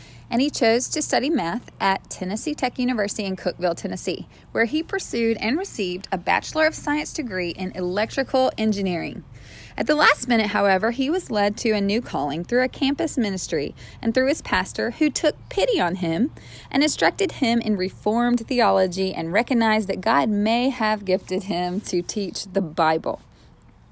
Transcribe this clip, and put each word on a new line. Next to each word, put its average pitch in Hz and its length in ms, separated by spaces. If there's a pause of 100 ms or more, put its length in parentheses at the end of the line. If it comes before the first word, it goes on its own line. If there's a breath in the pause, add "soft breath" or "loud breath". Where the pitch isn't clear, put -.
(300 loud breath)
and 233 100
he 285 120
chose 240 380
to 302 120
study 262 300
math 190 400 (100)
at 196 300
Tennessee 208 420
Tech 247 240
University 220 480
in 190 100
Cookeville, 175 400
Tennessee, 185 520 (240 loud breath)
where 226 140
he 302 180
pursued 233 540
and 247 200
received 190 540
a 180 80
Bachelor 233 480
of 311 80
Science 294 360
degree 185 380
in 185 220
electrical 220 840
engineering. 185 680 (520 loud breath)
At - 120
the 302 80
last - 320
minute, 220 240
however, 202 400
he 262 180
was 359 220
led 208 260
to 220 140
a 208 100
new 202 180
calling 147 440
through 247 200
a 254 60
campus 277 480
ministry 190 560 (260 loud breath)
and 226 140
through 262 140
his 294 160
pastor, 214 480
who 302 180
took - 260 (140)
pity 453 320
on 175 140
him 180 340 (400 loud breath)
and 285 140
instructed 302 500
him 233 280
in 208 160
Reformed 233 720
theology 190 640
and 165 220
recognized 220 540
that 190 140
God 240 280
may 226 400
have 214 340
gifted 185 400
him 180 380
to 175 220
teach - 420
the 190 160
Bible. 160 580 (720 soft breath)